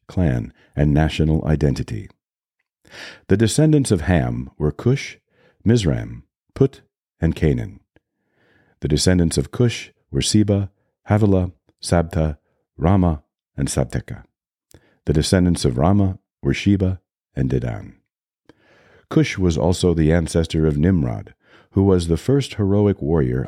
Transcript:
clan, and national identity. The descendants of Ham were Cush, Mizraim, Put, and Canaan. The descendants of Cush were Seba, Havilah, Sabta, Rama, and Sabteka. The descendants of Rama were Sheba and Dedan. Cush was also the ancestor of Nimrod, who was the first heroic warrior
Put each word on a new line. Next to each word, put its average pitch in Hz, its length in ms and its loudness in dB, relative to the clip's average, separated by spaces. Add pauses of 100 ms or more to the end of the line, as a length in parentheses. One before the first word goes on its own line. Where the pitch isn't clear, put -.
clan, 64 440 -2 (220)
and 73 180 2
national 78 540 0
identity. 69 640 -2 (1160)
The 98 80 4
descendants 143 560 2
of 92 80 2
Ham 65 580 -2
were 73 140 0
Cush, - 460 -2 (460)
Mizraim, 65 600 0 (300)
Put, - 260 0 (400)
and 82 160 0
Canaan. 60 420 -2 (1000)
The - 80 -4
descendants 82 500 2
of 69 140 -6
Cush - 380 -2 (200)
were 69 100 -2
Seba, 101 520 0 (360)
Havilah, 98 440 2 (280)
Sabta, 80 560 -2 (400)
Rama, 85 460 0 (340)
and 69 120 -4
Sabteka. - 560 -6 (800)
The - 80 0
descendants 87 520 2
of 62 140 0
Rama 95 400 0 (240)
were 69 100 -2
Sheba 95 480 0 (360)
and 67 120 -2
Dedan. 57 460 -6 (1120)
Cush - 300 0
was 90 180 0
also 87 380 0
the 80 180 2
ancestor 82 540 0
of 76 100 0
Nimrod, 71 560 -2 (400)
who 98 100 2
was 92 260 2
the 82 80 2
first 131 380 -2
heroic 101 480 0
warrior 67 460 0